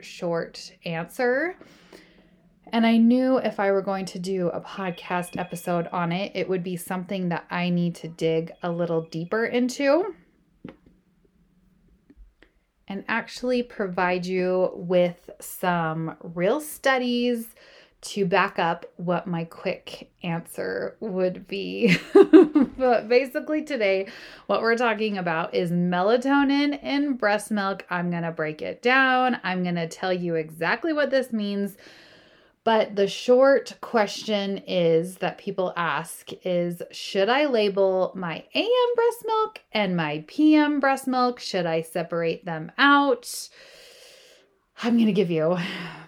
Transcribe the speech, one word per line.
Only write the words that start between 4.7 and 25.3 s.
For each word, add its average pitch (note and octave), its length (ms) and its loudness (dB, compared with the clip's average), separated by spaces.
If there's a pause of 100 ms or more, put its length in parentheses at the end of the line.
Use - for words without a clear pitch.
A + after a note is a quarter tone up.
episode F3 500 -4
on F3 240 -2
it, F#3+ 220 -4
it F#3+ 140 -4
would F3+ 140 -2
be F3+ 140 -6
something F#3 520 -6
that E3+ 220 -4
I F3+ 180 -2
need F3 280 0
to - 120 -14
dig E3 440 -2 (100)
a F3 80 -4
little E3+ 320 -2
deeper F3 420 -4
into C#4 720 0 (2750)
and G3 200 -10
actually A#3+ 560 -2
provide F3+ 600 -2
you F#3 500 0
with F3 560 0 (100)
some D#3+ 840 -4
real F3+ 380 0
studies B3 880 -2 (520)
to - 240 -4
back F#3+ 340 0
up F3 280 -2 (100)
what F3 300 -4
my E3+ 180 -4
quick - 680 -10 (100)
answer F#3 800 -6
would F#3 480 -2
be. G3 480 2 (180)
<laughs> E4+ 120 12 (520)
But B3 300 2
basically D4 560 0
today, G3+ 420 0 (400)
what G3+ 140 0
we're A3+ 160 2
talking A3 400 0
about F3 380 -2